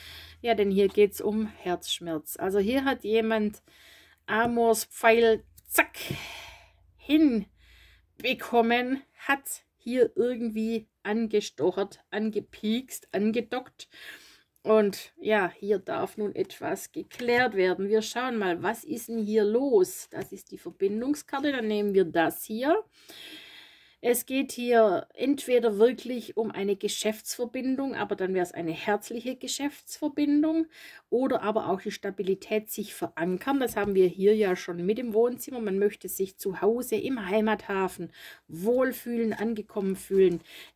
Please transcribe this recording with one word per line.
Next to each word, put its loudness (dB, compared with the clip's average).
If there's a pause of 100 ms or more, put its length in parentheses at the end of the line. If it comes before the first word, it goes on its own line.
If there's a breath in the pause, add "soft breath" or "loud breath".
(420 loud breath)
Ja, 2
denn 4
hier 4
geht's 4
um -2
Herzschmerz. -6
Also -2
hier 2
hat -2
jemand 0 (640 soft breath)
Amors 2
Pfeil, 4 (240)
zack, 2 (1000 loud breath)
hinbekommen, 0 (140)
hat -4 (120)
hier 2
irgendwie -2 (160)
angestochert, -2 (100)
angepiekst, -4
angedockt. -4 (720 loud breath)
Und 2
ja, 0
hier 0
darf -6
nun -4
etwas -6
geklärt 0
werden. 0
Wir 4
schauen -4
mal, -2
was -4
ist -8
denn -6
hier 2
los? 2
Das -12
ist -20
die -16
Verbindungskarte, -2
dann -2
nehmen 0
wir 6
das 0
hier. 0 (1160 loud breath)
Es 0
geht -2
hier 4
entweder 2
wirklich 2
um -2
eine -2
Geschäftsverbindung, -4
aber -4
dann -2
wär's 0
eine -4
herzliche -4
Geschäftsverbindung, 0 (420 loud breath)
oder 2
aber 0
auch -2
die -6
Stabilität -4
sich -10
verankern. -2
Das -2
haben 0
wir 6
hier 4
ja 2
schon -6
mit 2
dem -6
Wohnzimmer. 0
Man -2
möchte -2
sich -6
zu -4
Hause 2
im -4
Heimathafen 0 (380 loud breath)
wohlfühlen, 0
angekommen -4
fühlen, 4 (360 loud breath)